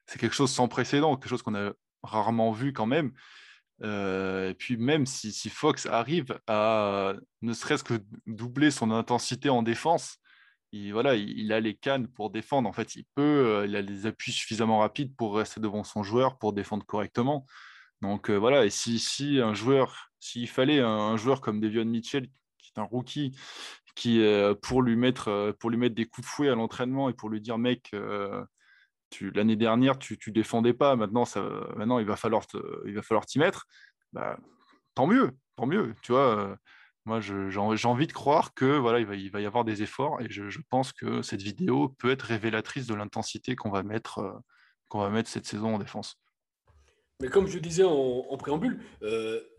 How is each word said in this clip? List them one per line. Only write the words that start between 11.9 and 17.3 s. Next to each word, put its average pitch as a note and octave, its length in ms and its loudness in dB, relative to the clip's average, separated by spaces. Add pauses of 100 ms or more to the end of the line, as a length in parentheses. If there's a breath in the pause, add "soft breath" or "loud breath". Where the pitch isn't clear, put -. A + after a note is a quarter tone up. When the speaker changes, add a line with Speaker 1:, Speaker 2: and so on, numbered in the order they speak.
Speaker 1:
pour G#2 240 -8
défendre. A2 380 -2
En F2+ 40 -8
fait, - 220 -6
il - 100 -16 (100)
peut, C#3+ 80 2
euh, B2 440 4
il G2+ 100 -2
a G2+ 60 -2
les G2 240 -6
appuis A2 260 -6
suffisamment A2 460 0
rapides C3+ 380 0
pour G#2 200 -2
rester G#2+ 240 -2
devant G#2 240 -4
son - 180 -6
joueur, A#2+ 360 2
pour G#2+ 140 0
défendre G2+ 340 -4
correctement. A#2+ 580 -2 (560 loud breath)